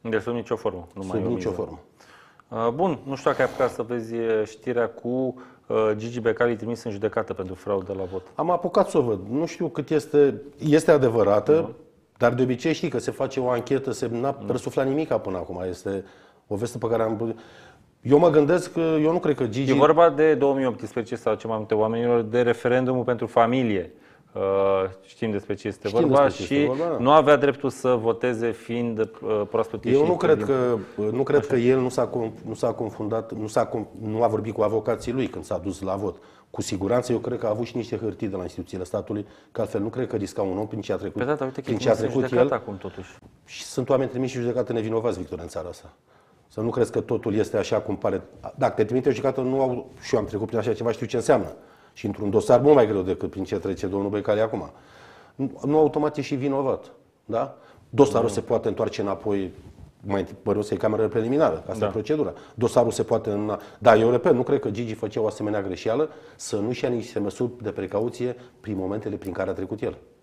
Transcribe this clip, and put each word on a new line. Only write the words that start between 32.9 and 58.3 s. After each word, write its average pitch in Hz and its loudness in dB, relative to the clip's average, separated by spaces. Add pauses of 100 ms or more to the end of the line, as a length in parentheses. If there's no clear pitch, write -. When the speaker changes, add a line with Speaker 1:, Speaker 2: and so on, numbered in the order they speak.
Speaker 2:
nu 107 -6
s-a 113 0
con-, 110 -6 (140)
nu 110 -2
a 117 4
vorbit 107 -2
cu 113 -2
avocații 107 0
lui 127 -2
când - -10
s-a 107 -4
dus 90 -6
la 95 -2
vot. 98 -4 (340)
Cu - -8
siguranță 107 -2
eu 117 2
cred 123 -6
că 120 -4
a 110 0
avut 113 -2
și - -16
niște 113 -6
hârtii 107 -6
de 98 -6
la 90 -6
instituțiile 90 -10
statului, 104 -6 (260)
că 117 -6
altfel 101 -4
nu 110 -2
cred 123 -4
că - -6
risca 101 -4
un 95 -2
om 107 -4
prin 107 -8
ce 98 -4
a - 0
trecut, 98 -6
Speaker 1:
Pe 123 0
data, 147 -2
uite 131 -6
că 143 -8
Speaker 2:
prin 123 -4
Speaker 1:
e - -4
Speaker 2:
ce 123 0
a 113 6
Speaker 1:
trimis 113 0
în 135 2
Speaker 2:
trecut 127 0
Speaker 1:
judecată 135 4
Speaker 2:
el. 113 -2
Speaker 1:
acum, 101 -10 (120)
totuși. - -16 (280)
Speaker 2:
Și - -16
sunt 127 -6
oameni 131 2
trimiși 127 -4
în 123 -4
judecată 120 -2
nevinovați, 110 -2
Victor, 90 -10
în 87 -12
țara 87 -8
asta. - -18 (540)
Să - -8
nu 117 0
crezi 110 0
că 107 -2
totul 110 -2
este 107 0
așa 104 0
cum 101 -4
pare. 98 -2 (340)
Dacă 120 0
te 110 0
trimite 123 0
în 135 2
judecată, 131 -2
nu 131 0
au, 123 -2 (120)
și - -4
eu 120 2
am 104 -2
trecut 104 -4
prin 117 -2
așa 110 0
ceva, 117 -2
știu 117 -4
ce - -6
înseamnă. 117 2 (400)
Și - -14
într-un 101 -2
dosar 113 6
mult 147 8
mai 117 6
greu 101 0
decât 90 -4
prin 95 -8
ce 101 -4
trece 95 -6
domnul 98 -2
Becali 104 0
acum. 107 -4 (640)
Nu, 135 -4 (140)
nu 147 2
automat 147 2
e 143 -4
și 139 -4
vinovat. 135 -2 (340)
Da? 117 -4 (320)
Dosarul 117 4
Speaker 1:
Nu. - -2